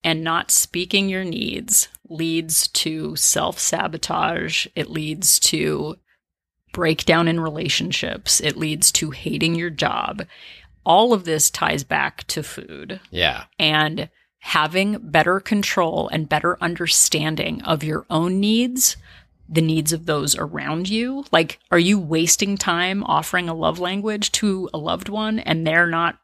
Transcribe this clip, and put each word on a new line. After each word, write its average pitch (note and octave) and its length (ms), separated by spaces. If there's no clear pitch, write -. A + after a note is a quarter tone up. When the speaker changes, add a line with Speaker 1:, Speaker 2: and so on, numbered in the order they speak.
Speaker 1:
and D#3+ 200
not E3 280
speaking F#3 580
your F#3+ 140
needs - 640
leads D#3+ 600
to D#3 460
self-sabotage. E3 1500
It D#3+ 140
leads D#3 520
to D3+ 560
breakdown E3 540
in E3 120
relationships. - 1040
It D3+ 160
leads D#3 360
to D#3 180
hating D#3+ 440
your E3+ 140
job. - 540
All G#3 260
of F#3 140
this D#3 240
ties D#3 340
back C#3+ 440
to - 160
food. D#2+ 580
Speaker 2:
Yeah. E2+ 320
Speaker 1:
And D#3 500
having F3+ 600
better E3+ 420
control E3+ 720
and D#3+ 160
better E3 320
understanding D#3+ 1000
of D#3 200
your D3+ 260
own F3 300
needs, A#3+ 560
the E3 120
needs D#3 300
of E3 140
those D3 320
around D3+ 500
you. B3 440
Like, - 280
are F3 80
you G3 200
wasting E3 560
time F#3 480
offering E3 460
a E3 40
love E3 260
language G3+ 540
to F#3+ 400
a D#3+ 40
loved E3+ 320
one G#3+ 300
and D#3+ 280
they're E3+ 200
not E3 360